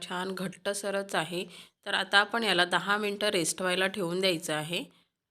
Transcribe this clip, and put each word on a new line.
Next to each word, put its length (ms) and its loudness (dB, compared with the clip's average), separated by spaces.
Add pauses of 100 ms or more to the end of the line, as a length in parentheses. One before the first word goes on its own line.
छान 320 -6
घट्टसरच 800 -6
आहे. 300 -2 (420)
तर 80 -2
आता 240 4
आपण 260 2
याला 200 4
दहा 320 2
मिनटं 300 -2
रेस्ट 360 0
व्हायला 240 2
ठेवून 340 -2
द्यायचं 340 0
आहे. 300 -4 (460)